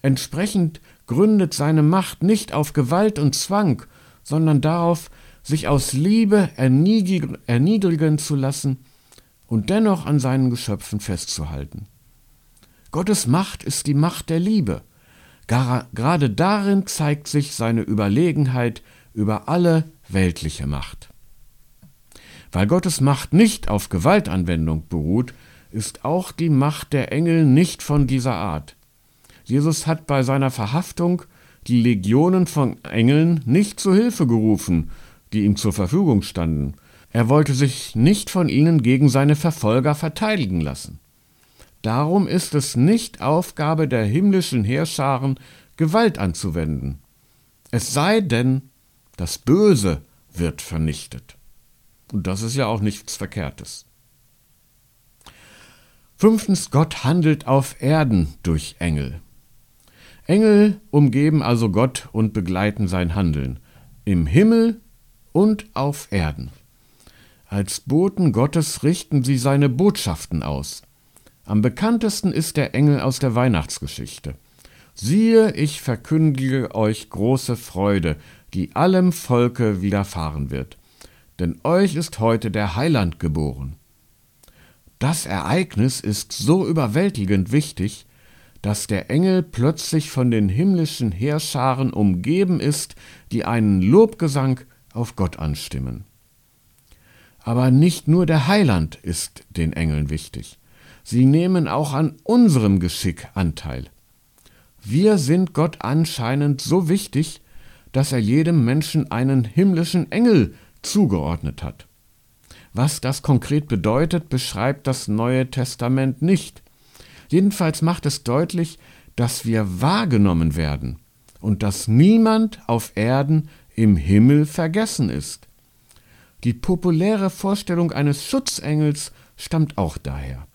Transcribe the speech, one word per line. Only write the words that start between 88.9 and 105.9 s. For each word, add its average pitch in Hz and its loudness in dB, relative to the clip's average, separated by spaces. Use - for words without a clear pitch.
Engel 180 2
plötzlich 156 -2
von 123 0
den 107 2
himmlischen 151 0
Heerscharen 131 -2
umgeben 113 0
ist, - -4
die 113 -2
einen 107 2
Lobgesang 139 2
auf 117 -6
Gott 90 -2
anstimmen. 67 -8
Aber 123 2
nicht 151 4
nur 175 4
der 156 2
Heiland 127 2
ist - -8
den 82 -2
Engeln 76 -2
wichtig. - -10
Sie 123 2
nehmen 165 4
auch 143 -2
an 151 -2
unserem 139 4
Geschick 87 -4
Anteil. 76 -4
Wir 185 2
sind 170 0
Gott 156 -2
anscheinend 139 -2